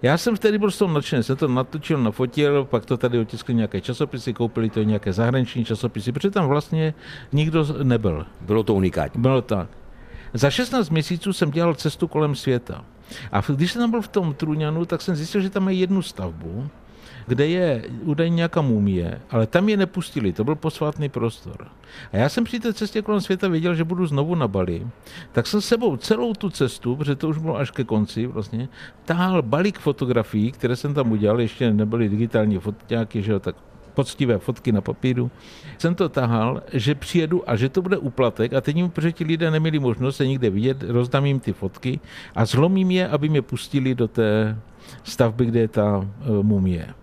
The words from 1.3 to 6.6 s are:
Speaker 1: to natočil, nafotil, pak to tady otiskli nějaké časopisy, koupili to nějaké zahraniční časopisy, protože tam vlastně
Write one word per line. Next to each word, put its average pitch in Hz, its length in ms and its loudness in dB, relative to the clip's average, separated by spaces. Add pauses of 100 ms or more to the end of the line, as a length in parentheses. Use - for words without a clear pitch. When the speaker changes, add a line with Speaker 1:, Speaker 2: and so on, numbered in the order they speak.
Speaker 1:
to 151 100 0
natočil, 131 560 -2
nafotil, 135 640 2
pak 120 200 -2
to 127 120 0
tady 120 220 2
otiskli 113 340 -4
nějaké 107 280 0
časopisy, 127 520 -4
koupili 113 360 0
to 110 140 0
nějaké 104 300 0
zahraniční 120 520 0
časopisy, 110 460 -4
protože 143 200 -2
tam 190 160 0
vlastně 156 460 0 (400)